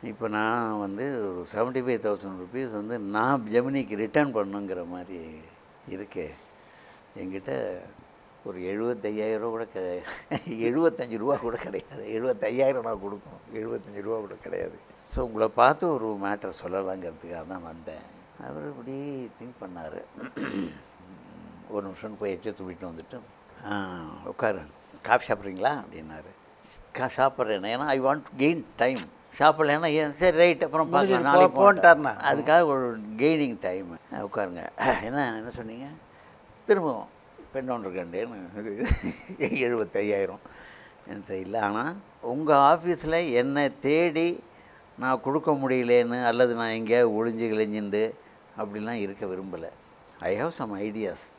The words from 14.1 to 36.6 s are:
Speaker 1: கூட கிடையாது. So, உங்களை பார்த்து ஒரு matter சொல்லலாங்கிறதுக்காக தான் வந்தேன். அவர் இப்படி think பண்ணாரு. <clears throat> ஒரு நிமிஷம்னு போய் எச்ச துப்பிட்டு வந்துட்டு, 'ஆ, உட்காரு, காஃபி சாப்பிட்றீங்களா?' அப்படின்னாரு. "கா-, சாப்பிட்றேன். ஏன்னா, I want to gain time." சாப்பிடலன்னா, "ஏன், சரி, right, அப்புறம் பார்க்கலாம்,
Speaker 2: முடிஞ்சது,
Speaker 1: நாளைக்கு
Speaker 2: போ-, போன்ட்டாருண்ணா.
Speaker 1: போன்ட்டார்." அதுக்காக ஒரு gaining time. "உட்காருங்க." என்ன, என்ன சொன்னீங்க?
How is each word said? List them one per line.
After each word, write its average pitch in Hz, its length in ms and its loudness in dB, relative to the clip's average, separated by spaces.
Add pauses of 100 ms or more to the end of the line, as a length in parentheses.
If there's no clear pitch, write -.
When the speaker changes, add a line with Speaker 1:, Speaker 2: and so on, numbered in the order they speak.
Speaker 1:
கூட 101 240 -10
கிடையாது. - 380 -6 (260)
So, - 200 -4
உங்களை 110 220 0
பார்த்து 147 460 4
ஒரு 110 300 -2
matter 98 300 -4 (100)
சொல்லலாங்கிறதுக்காக 87 840 -6
தான் 90 160 -12
வந்தேன். 80 540 -16 (320)
அவர் 151 160 -10
இப்படி 135 640 -10 (100)
think 117 240 -16
பண்ணாரு. 87 380 -12 (340)
<clears throat> - 360 -6 (1000)
ஒரு 101 180 -4
நிமிஷம்னு 98 320 -12
போய் 98 160 -4
எச்ச 90 100 -10
துப்பிட்டு 95 400 -10
வந்துட்டு, 82 340 -14 (520)
'ஆ, 95 280 -4 (260)
உட்காரு, 104 340 -2 (420)
காஃபி 123 320 2
சாப்பிட்றீங்களா?' 101 500 -2
அப்படின்னாரு. 76 480 -16 (640)
"கா-, 127 240 -2
சாப்பிட்றேன். 123 460 2
ஏன்னா, 117 220 -2
I 135 160 2
want 135 200 2
to 131 240 -2
gain 160 200 2 (120)
time." 131 220 2 (400)
சாப்பிடலன்னா, 151 460 4
"ஏன், 151 320 0
சரி, 175 200 4
right, 170 260 6
அப்புறம் 160 260 0
பார்க்கலாம், 185 320 4
Speaker 2:
முடிஞ்சது, 123 40 0
Speaker 1:
நாளைக்கு 180 360 8
Speaker 2:
போ-, 202 120 10
போன்ட்டாருண்ணா. 165 380 8
Speaker 1:
போன்ட்டார்." 143 240 2
அதுக்காக 151 300 6
ஒரு 127 340 0 (180)
gaining 143 440 2
time. 90 360 -6 (140)
"உட்காருங்க." 101 560 -6 (340)
என்ன, 123 340 -2
என்ன 110 200 -10
சொன்னீங்க? 117 300 -12 (840)